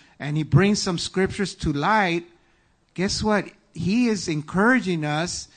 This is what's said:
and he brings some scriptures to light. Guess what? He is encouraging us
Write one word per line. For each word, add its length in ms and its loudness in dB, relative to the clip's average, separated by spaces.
and 180 -6
he 60 0
brings 400 2
some 160 -2
scriptures 580 -2
to 160 -4
light. 520 0
Guess 280 -2
what? 220 0
He 340 2
is 180 -2
encouraging 800 0
us 520 -4